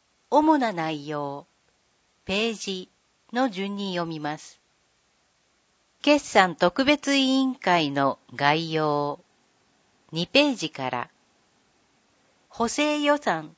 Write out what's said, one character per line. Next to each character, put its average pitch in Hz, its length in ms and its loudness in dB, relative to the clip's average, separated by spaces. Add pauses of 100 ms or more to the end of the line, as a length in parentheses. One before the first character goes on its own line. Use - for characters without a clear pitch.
(320)
主 302 260 6
な 233 160 0
内 160 340 -6
容。 143 380 -6 (800)
ペ 208 240 -2
ー 226 60 -6
ジ 190 340 -10 (420)
の 254 200 0
順 196 240 -6
に 196 180 -6
読 170 160 -4
み 160 100 -8
ま 147 200 -6
す。 - 200 -20 (1400)
決 294 240 4
算 185 300 4
特 185 300 2
別 277 300 0
委 269 60 2
員 262 340 2
会 165 360 0
の 139 280 0 (160)
概 156 360 0
要。 147 480 -2 (920)
二 165 160 -4
ペ 285 240 4
ー 240 40 -2
ジ 160 140 -6
か 131 200 -6
ら。 123 200 -6 (1400)
補 233 180 -4
正 294 320 -2
予 294 180 2
算 160 400 -4